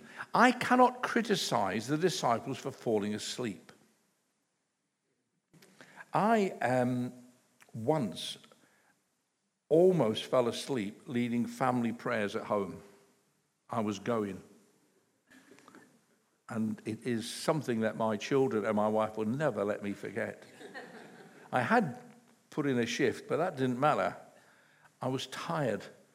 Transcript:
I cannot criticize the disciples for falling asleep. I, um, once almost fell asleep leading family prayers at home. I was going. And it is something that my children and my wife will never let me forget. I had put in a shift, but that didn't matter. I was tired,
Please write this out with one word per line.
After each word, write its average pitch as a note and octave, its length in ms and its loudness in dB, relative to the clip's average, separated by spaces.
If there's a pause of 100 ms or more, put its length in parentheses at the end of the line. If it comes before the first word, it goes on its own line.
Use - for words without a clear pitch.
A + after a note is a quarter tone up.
(340)
I A3+ 180 8
cannot B3 500 4
criticize A2+ 840 0
the D3 100 0
disciples C3+ 600 0
for C#3 140 -8
falling G#2 440 -2
asleep. - 560 -8 (2500)
I, G3+ 480 4
um, B2 520 2 (600)
once A#2 640 -2 (1300)
almost D#3 560 6
fell B2+ 220 2
asleep A2+ 600 -4
leading A#2+ 400 0
family B2+ 440 0
prayers A2+ 440 -4
at A2 80 -4
home. G2 340 -2 (920)
I A#2+ 100 -2
was G#2 180 -2
going. G2+ 420 -4 (2000)
And A2 360 -4
it G#2+ 180 -6
is A#2 240 -2
something C3+ 520 -2
that A2 180 0
my A2 200 0
children C3 480 2
and A2 100 2
my G#2 120 4
wife G#2+ 300 2
will A2 80 -2
never A#2+ 380 0
let G2+ 180 -2
me G2+ 120 -4
forget. G#2+ 500 -8 (1080)
I B2+ 100 0
had E3 360 2 (520)
put D3 180 -4
in C3 120 2
a A#2 60 2
shift, A2+ 420 -2
but A#2 100 -2
that F3 180 -2
didn't C3 240 0
matter. A2 360 2 (840)
I B2+ 60 -4
was B2+ 200 -4
tired, C3+ 560 -4 (320)